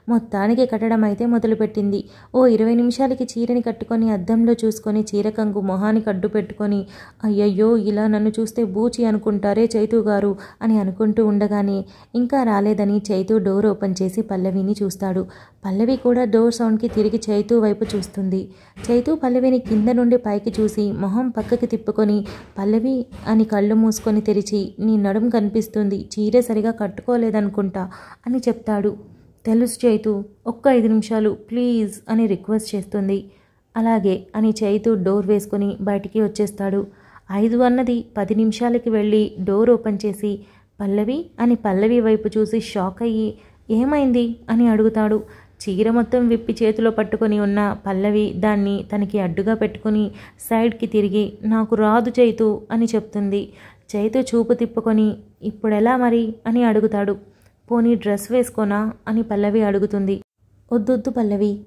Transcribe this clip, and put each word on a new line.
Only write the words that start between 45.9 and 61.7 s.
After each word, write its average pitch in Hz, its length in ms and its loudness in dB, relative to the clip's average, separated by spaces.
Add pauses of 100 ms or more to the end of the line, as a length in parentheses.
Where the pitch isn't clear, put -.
మొత్తం 240 380 2
విప్పి 226 240 0
చేతిలో 220 380 0
పట్టుకొని 214 500 0
ఉన్న 202 360 0 (100)
పల్లవి 202 500 0
దాన్ని 202 560 0
తనకి 202 280 -2
అడ్డుగా 190 340 -2
పెట్టుకుని 214 500 -2 (340)
సైడ్కి 226 480 -2
తిరిగి, 208 460 0 (100)
"నాకు 220 320 0
రాదు 220 460 2
చైతు," 220 500 2
అని 233 140 0
చెప్తుంది. 208 580 -2 (540)
చైతు 214 220 0
చూపు 240 360 0
తిప్పుకొని, 220 540 0 (340)
"ఇప్పుడెలా 214 540 0
మరి?" 233 380 0 (120)
అని 233 180 2
అడుగుతాడు. 214 520 2 (540)
"పోనీ 233 240 4
డ్రెస్ 202 380 -2
వేసుకోనా?" 220 600 0 (160)
అని 220 140 0
పల్లవి 208 400 0
అడుగుతుంది. 196 540 0 (540)
"వద్దొద్దు 240 400 0
పల్లవి, 208 420 0 (140)